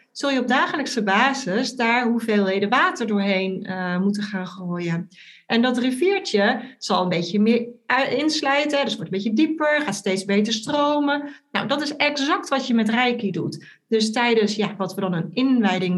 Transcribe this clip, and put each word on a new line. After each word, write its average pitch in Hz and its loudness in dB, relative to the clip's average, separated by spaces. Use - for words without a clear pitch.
zul 285 -4
je 262 0
op 226 -2
dagelijkse 285 0
basis 233 0
daar 240 2
hoeveelheden 208 0
water 269 2
doorheen, 196 0
eh, 180 -2
moeten 202 0
gaan 185 -6
gooien. 175 -6
En 233 2
dat 247 0
riviertje 254 0
zal 185 0
een 180 0
beetje 175 0
meer 233 4
u-, 254 0
inslijten, 285 0
dus 220 -2
wordt 165 -8
een 190 -2
beetje 208 -2
dieper, 302 2
gaat 294 -2
steeds 190 -2
beter 208 2
stromen. 294 0
Nou, - -2
dat 294 -2
is 294 -6
exact 294 0
wat - 0
je 240 0
met 220 2
Reiki 233 0
doet. - -8
Dus 220 2
tijdens, 226 2
ja, 202 -2
wat 185 -6
we 196 -6
dan 190 0
een 165 -4
inwijding 196 2